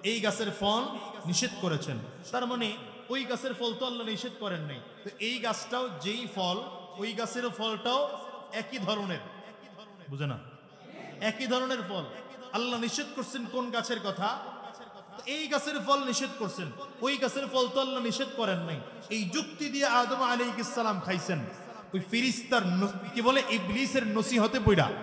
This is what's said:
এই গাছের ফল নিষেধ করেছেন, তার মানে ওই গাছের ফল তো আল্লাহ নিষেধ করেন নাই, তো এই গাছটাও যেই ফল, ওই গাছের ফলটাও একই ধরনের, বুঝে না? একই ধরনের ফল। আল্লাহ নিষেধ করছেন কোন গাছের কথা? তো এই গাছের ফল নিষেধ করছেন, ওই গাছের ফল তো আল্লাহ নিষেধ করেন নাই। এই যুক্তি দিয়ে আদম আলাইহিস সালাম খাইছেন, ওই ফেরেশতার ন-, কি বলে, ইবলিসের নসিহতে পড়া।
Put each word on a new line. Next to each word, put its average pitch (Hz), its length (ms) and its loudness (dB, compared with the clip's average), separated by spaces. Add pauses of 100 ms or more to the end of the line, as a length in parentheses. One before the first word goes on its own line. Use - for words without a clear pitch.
এই 214 180 2
গাছের 202 300 2
ফল 214 320 2 (420)
নিষেধ 180 260 2 (100)
করেছেন, 151 360 0 (340)
তার 247 160 0
মানে 233 300 -2 (320)
ওই 262 160 0
গাছের 254 280 -2
ফল 233 200 -2
তো 262 120 -2
আল্লাহ 240 220 -4
নিষেধ 220 320 -4
করেন 180 220 -2
নাই, 143 180 -6 (240)
তো 202 60 -8 (100)
এই 233 200 -2
গাছটাও 240 500 -2 (120)
যেই 220 340 -2
ফল, 185 220 2 (400)
ওই 220 160 -4
গাছের 233 360 -2
ফলটাও 226 720 0 (320)
একই 220 280 -4
ধরনের, 196 400 0 (920)
বুঝে 139 180 -2
না? 120 100 -2 (840)
একই 220 260 0
ধরনের 254 340 2
ফল। 180 240 -4 (480)
আল্লাহ 240 260 0
নিষেধ 240 360 0
করছেন 247 300 -4
কোন 240 260 -2
গাছের 233 280 0
কথা? 196 380 0 (800)
তো - 80 -14
এই 294 220 -2
গাছের 285 320 2
ফল 269 240 6
নিষেধ 262 260 0 (100)
করছেন, 175 320 -2 (300)
ওই 269 160 4
গাছের 262 300 0
ফল 247 200 4
তো 269 140 2
আল্লাহ 262 220 0
নিষেধ 247 240 2 (100)
করেন 196 220 2
নাই। 160 220 -4 (280)
এই 208 200 0
যুক্তি 294 400 -2
দিয়ে 277 160 2
আদম 247 360 4
আলাইহিস 240 460 2
সালাম 220 320 2
খাইছেন, 170 460 0 (480)
ওই 190 60 2
ফেরেশতার 233 680 2
ন-, 190 460 2
কি 240 80 2
বলে, 254 280 8
ইবলিসের 226 580 2
নসিহতে 220 520 4
পড়া। 190 300 8 (140)